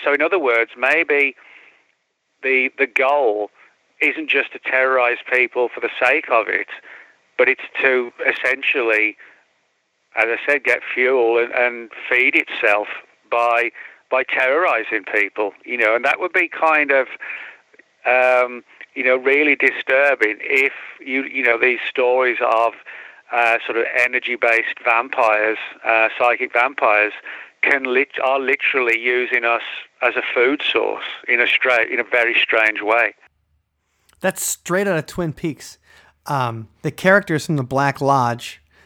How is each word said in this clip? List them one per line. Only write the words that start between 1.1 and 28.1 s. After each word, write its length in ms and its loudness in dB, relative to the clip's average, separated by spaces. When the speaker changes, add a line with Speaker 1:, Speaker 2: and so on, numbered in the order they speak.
Speaker 1:
the, 340 0
the 100 0
goal 640 0
isn't 280 -2
just 240 0
to 60 -14
terrorize 580 0
people 420 0
for 60 -10
the 100 -4
sake 300 0
of 180 2
it, 200 -2
but 100 6
it's 140 -2
to 300 2
essentially, 920 0
as 120 2
I 100 -2
said, 160 0
get 180 0
fuel 500 2
and, 100 -6
and 360 -2
feed 280 2
itself 520 0
by, 400 2
by 120 0
terrorizing 800 0
people, 500 -2
you 120 -8
know, 180 2
and 100 -2
that 140 0
would 140 -6
be 140 0
kind 440 0
of, 160 2
um, 580 2
you 100 -8
know, 140 4
really 380 2
disturbing 840 2
if 300 0
you, 180 -4
you 200 -6
know, 160 2
these 280 0
stories 540 0
of, 320 2
uh, 340 2
sort 120 -4
of 80 0
energy-based 880 0
vampires, 720 2
uh, 240 2
psychic 360 0
vampires, 580 2
can 200 2
lit-, 400 -2